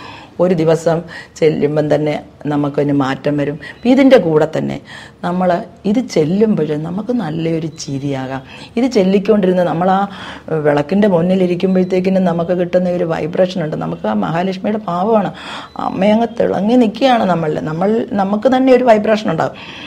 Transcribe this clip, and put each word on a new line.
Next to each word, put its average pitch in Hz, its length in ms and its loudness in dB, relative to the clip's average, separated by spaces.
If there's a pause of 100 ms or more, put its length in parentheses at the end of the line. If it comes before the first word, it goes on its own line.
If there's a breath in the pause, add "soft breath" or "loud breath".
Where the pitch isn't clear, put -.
(400 loud breath)
ഒരു 180 140 2
ദിവസം 160 480 2 (340 loud breath)
ചെല്ലുമ്പം 151 580 2
തന്നെ 147 300 -2 (220)
നമുക്കൊരു 147 460 0
മാറ്റം 139 440 -2
വരും. 143 180 -2
ഇപ്പം - 360 -4
ഇതിൻ്റെ 269 280 6
കൂടെ 156 300 2 (100)
തന്നെ 139 220 -4 (440 loud breath)
നമ്മൾ 180 380 0 (220)
ഇത് 208 140 0
ചെല്ലുമ്പോൾ 165 800 0
നമുക്ക് 180 360 -6
നല്ലൊരു 165 540 -4
ചിരിയാകാം. 135 760 -6 (340 loud breath)
ഇത് 247 160 0
ചൊല്ലിക്കൊണ്ടിരുന്ന് 190 680 2
നമ്മൾ 170 280 0
ആ 196 180 0 (400 loud breath)
വിളക്കിൻ്റെ 160 600 2
മുന്നിലിരിക്കുമ്പോഴത്തേക്കിനും 185 1160 2
നമുക്ക് 170 280 0
കിട്ടുന്ന 180 380 0
ഒരു 175 140 -2
vibration 175 600 -2
ഉണ്ട്. 156 120 -6
നമുക്ക് 165 320 -6
ആ 220 40 0
മഹാലക്ഷ്മിയുടെ 190 760 -2
ഭാവമാണ്. 180 460 0 (440 loud breath)
അമ്മയങ്ങ് 208 500 0 (140)
തിളങ്ങി 185 340 0
നിൽക്കുകയാണ് 240 500 2
നമ്മളിൽ. 165 360 0
നമ്മൾ, 190 520 -2
നമുക്ക് 208 440 0
തന്നെ 262 160 4
ഒരു 254 120 4
vibration 214 460 2
ഉണ്ടാകും. 147 260 -2 (300 loud breath)